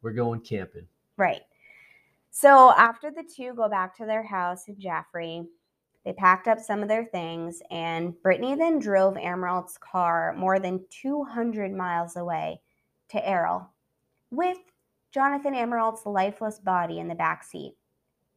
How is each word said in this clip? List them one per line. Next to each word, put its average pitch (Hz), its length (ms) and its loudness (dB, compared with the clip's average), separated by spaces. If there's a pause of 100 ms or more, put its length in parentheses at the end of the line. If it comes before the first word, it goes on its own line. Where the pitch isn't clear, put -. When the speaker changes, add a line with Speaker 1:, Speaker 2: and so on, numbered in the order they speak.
Speaker 1:
We're 117 100 -6
going 117 280 -2
camping. 90 460 -10 (300)
Speaker 2:
Right. 180 260 -2 (880)
So 269 420 10
after 233 380 4
the 311 140 -12
two 254 300 -14
go 226 140 -2
back 190 280 -4
to 226 100 -14
their 220 160 -2
house 180 460 -6
in 202 100 -18
Jaffrey, 170 680 -8 (560)
they 196 80 -8
packed 190 340 4
up 220 140 2
some 208 220 -6
of 202 60 -4
their 226 180 -2
things, 165 540 -8 (100)
and 165 520 -6
Brittany 240 320 0
then 320 240 0
drove 196 360 2
Amerault's 180 640 -6
car 170 580 -2
more 185 240 0
than 185 300 -6
two 285 340 -6
hundred 226 480 -4
miles 175 440 -4
away 160 440 -6 (480)
to - 200 -4
Errol 180 400 -2 (600)
with 359 280 -2 (580)
Jonathan 277 380 0
Amaralt's 233 500 -2
lifeless 202 540 -4
body 175 400 -2
in 170 100 -8
the 170 60 -8
back 165 280 -2
seat, - 320 -16 (640)